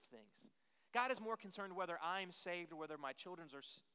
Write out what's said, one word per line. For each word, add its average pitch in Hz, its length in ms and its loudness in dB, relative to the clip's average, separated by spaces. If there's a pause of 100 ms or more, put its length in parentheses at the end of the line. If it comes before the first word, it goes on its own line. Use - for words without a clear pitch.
(100)
things. 107 400 -16 (420)
God 247 180 8
is 220 100 2
more 220 160 2
concerned 190 380 -4
whether 175 260 2
I'm 185 300 2
saved 175 400 -2
or 165 60 -8
whether 156 200 -2
my 139 160 0
children's 165 420 -8
are 139 40 -8
s-, - 220 -10 (140)